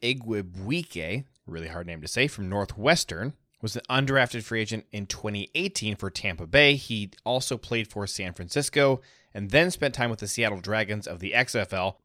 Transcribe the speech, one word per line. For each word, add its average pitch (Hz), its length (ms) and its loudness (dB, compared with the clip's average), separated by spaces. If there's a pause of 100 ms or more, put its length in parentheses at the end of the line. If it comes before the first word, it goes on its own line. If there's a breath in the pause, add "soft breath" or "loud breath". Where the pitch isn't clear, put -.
Igwebuike, 110 1200 -2 (200)
really 82 220 -8
hard 85 180 -8
name 85 160 -10
to 76 60 -10
say, 131 200 4
from 98 220 -4
Northwestern, 101 840 0 (280)
was 110 140 -4
an 120 140 -8
undrafted 131 540 2
free 113 180 -2
agent 107 300 -4
in 101 140 -6
twenty 104 500 -6
eighteen 151 400 -2
for 98 140 -6
Tampa 87 380 -6
Bay. 143 280 8
He 107 360 -4 (140)
also 127 320 0
played 113 300 -2
for 101 200 -6
San 92 260 -6
Francisco 135 680 2 (320 soft breath)
and 101 180 -6
then 160 180 6
spent 143 240 0
time 120 160 2
with 110 100 -4
the 104 80 -8
Seattle 104 340 0
Dragons 104 460 -2
of 87 120 -8
the 85 140 -6
X 123 220 2
F 101 180 0
L 95 320 0